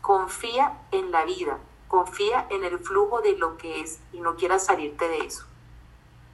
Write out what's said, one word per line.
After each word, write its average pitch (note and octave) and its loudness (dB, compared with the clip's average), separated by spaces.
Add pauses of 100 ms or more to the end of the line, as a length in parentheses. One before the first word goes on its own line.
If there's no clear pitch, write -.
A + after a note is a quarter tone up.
"Confía A#3 2 (120)
en F#3 0
la D#3+ 2
vida, D3+ -4 (300)
confía G#3 2
en F#3+ -4
el F3+ -4
flujo A3 2
de G3+ 4
lo E3 -2
que D#3 -8
es - -12 (140)
y F3 -12
no E3+ 0
quieras F3+ 2
salirte D#3+ 0
de - -2
eso". - -8 (880)